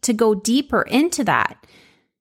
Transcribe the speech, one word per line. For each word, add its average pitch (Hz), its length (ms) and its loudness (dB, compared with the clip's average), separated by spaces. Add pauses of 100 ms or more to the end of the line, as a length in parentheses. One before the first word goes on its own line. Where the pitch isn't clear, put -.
to 247 100 0
go 220 220 2
deeper 226 480 0
into 294 420 0
that, - 420 -2 (540)